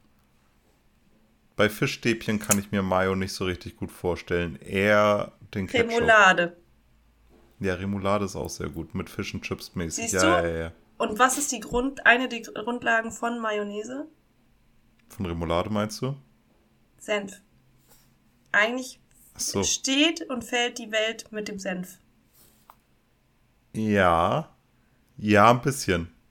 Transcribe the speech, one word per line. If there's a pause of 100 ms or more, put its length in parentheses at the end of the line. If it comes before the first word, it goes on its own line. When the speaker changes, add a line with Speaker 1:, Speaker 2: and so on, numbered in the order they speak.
(1600)
Speaker 1:
Bei
Fischstäbchen
kann
ich
mir
Mayo
nicht
so
richtig
gut
vorstellen.
Eher (200)
den
Ketchup.
Speaker 2:
Remoulade. (1000)
Speaker 1:
Ja,
Remoulade
ist
auch
sehr
gut.
Mit
Fish
and
Chips
mäßig.
Speaker 2:
Siehst
Speaker 1:
Ja,
Speaker 2:
du?
Speaker 1:
ja,
ja. (260)
Speaker 2:
Und
was
ist
die
Grund-,
eine
der
Grundlagen
von
Mayonnaise? (1000)
Speaker 1:
Von
Remoulade
meinst
du? (840)
Speaker 2:
Senf. (1120)
Eigentlich (360)
Speaker 1:
Ach
so.
Speaker 2:
steht
und
fällt
die
Welt
mit
dem
Senf. (1800)
Speaker 1:
Ja. (640)
Ja,
ein
bisschen. (200)